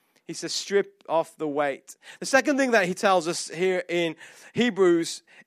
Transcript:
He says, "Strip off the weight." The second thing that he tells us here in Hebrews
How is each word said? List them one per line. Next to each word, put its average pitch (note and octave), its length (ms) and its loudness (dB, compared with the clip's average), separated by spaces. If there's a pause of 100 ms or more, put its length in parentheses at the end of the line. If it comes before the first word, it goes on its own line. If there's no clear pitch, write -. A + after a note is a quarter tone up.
(280)
He F3 60 -12
says, D#3+ 200 -8
"Strip - 560 -2
off D#3+ 260 -2
the D#3+ 100 -6
weight." C#3+ 520 -4 (240)
The F3 40 -10
second C4+ 300 2
thing C4 160 2
that G#3 140 4
he F3+ 80 -2
tells F#3 340 2
us - 220 -6
here F3+ 400 -2
in E3+ 260 -2 (380)
Hebrews F3+ 720 2 (240)